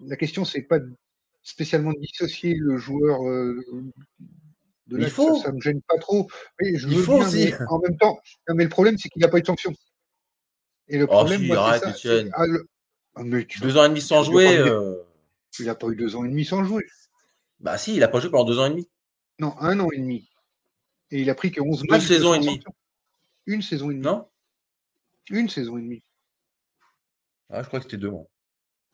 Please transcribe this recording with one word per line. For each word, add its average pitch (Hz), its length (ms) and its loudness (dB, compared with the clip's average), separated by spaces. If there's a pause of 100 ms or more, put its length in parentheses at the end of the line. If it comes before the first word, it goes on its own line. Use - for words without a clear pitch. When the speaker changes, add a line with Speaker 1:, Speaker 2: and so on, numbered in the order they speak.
Speaker 1:
la 135 160 -10
question, 165 280 -4
c'est 139 180 -6
pas 160 180 2 (640)
spécialement 156 480 -2
de 147 80 -6
dissocier 170 560 -4
le 143 200 0
joueur, 139 520 0
euh, 127 360 -4 (1200)
de 120 80 -8
Speaker 2:
Il - 80 0
Speaker 1:
là, 147 60 -2
Speaker 2:
faut. 302 260 4
Speaker 1:
ça, 214 80 -4
ça 135 80 -4
me 131 80 -8
gêne 147 220 -2
pas 165 160 0
trop. 196 300 0 (320)
Oui, 185 160 0
je 131 120 -4
Speaker 2:
Il 151 80 2
Speaker 1:
veux 185 80 4
Speaker 2:
faut 269 140 6
Speaker 1:
bien, 214 100 4
Speaker 2:
aussi. 165 240 2
Speaker 1:
mais 123 160 -6
en 160 100 0
même 175 180 0
temps, 208 220 4 (300)
non, 165 80 0
mais 170 80 4
le 160 60 0
problème, 208 280 4
c'est - 100 -10
qu'il 165 140 -2
n'a 170 60 6
pas 175 100 4
eu 165 40 4
de - 40 -4
sanction. 180 260 -4 (1160)
Et 143 100 -2
le 143 60 4
Speaker 2:
Oh, - 20 2
Speaker 1:
problème, - 340 4
Speaker 2:
si, 87 60 0
Speaker 1:
moi, - 100 4
c'est 98 60 4
Speaker 2:
arrête, 117 220 4
Speaker 1:
ça, 113 60 -2
Speaker 2:
Étienne. 113 360 0
Speaker 1:
c'est, 92 80 -10
ah, 170 140 2
le, 165 180 -2 (480)
ah, 120 80 -14
mais 120 240 -2
tu - 140 -14
Speaker 2:
Deux 131 100 0
Speaker 1:
vois, 147 120 4
Speaker 2:
ans - 20 4
et 151 60 2
demi 151 100 -4
sans 151 240 2
Speaker 1:
tu - 80 -2
vois 185 120 6
Speaker 2:
jouer, 180 120 6
Speaker 1:
pas, 135 120 4
Speaker 2:
euh. 95 360 -4 (560)
Speaker 1:
il 117 80 -6
a 113 80 -6
pas 113 120 -8
eu 110 80 -6
deux 110 200 -6
ans 120 80 -6
et 123 40 -6
demi 147 160 -4
sans 190 200 -2
jouer. 208 200 -4 (760)
Speaker 2:
Bah - 180 -6
si, 214 160 -6
il 156 80 4
a 113 60 6
pas 123 100 0
joué 120 120 -2
pendant 127 140 4
deux 120 140 0
ans 135 80 2
et 143 40 0
demi. 175 180 -6 (500)
Speaker 1:
Non, 147 220 -6
un 180 180 0
an 175 140 0
et 135 60 -8
demi. 127 300 -8 (840)
Et 139 80 -4
il 135 100 0
a 131 60 -2
pris 180 160 -2
que 220 80 -6
onze 147 220 -2
Speaker 2:
Deux 147 60 -8
Speaker 1:
matchs - 140 6
de 175 60 -4
Speaker 2:
saisons 170 260 6
et 156 40 2
Speaker 1:
sans 147 40 2
Speaker 2:
demie. 147 120 0
Speaker 1:
sanction. - 200 -16 (720)
Une 208 160 -4
saison 147 280 -6
et 139 40 -4
demie. 135 100 -8
Speaker 2:
Non ? 196 240 -2 (1000)
Speaker 1:
Une 220 180 -2
saison 117 300 -8
et 117 40 -12
demie. 117 200 -14 (1500)
Speaker 2:
Ah, - 140 -10
je 127 60 -14
crois 131 100 -8
que 123 60 -10
c'était - 120 -14
deux, 101 140 -8
moi. 80 160 -14 (680)